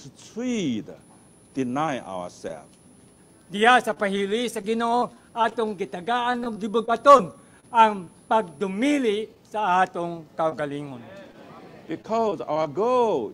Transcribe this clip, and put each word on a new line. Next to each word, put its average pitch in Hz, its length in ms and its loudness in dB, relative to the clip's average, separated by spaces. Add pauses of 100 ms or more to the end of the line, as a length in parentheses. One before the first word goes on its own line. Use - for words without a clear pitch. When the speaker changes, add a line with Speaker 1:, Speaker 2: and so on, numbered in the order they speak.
(160)
Speaker 1:
sweet, 196 720 -4 (680)
deny 135 480 -4
ourselves. 90 640 -12 (800)
Speaker 2:
Diya 220 320 4
sa 214 160 -4
pahili 202 560 -2
sa 220 80 -8
Ginoo, 233 480 -2 (240)
atong 226 400 -2
gitagaan 233 720 -4
og 220 160 -8
gibugaton 226 720 6 (400)
ang 208 400 4 (160)
pagdumili 214 1040 0 (160)
sa 190 320 2
atong 170 560 -2
kaugalingon. 147 640 -4 (880)
Speaker 1:
Because 214 560 -2
our 156 240 -2
goal 196 640 0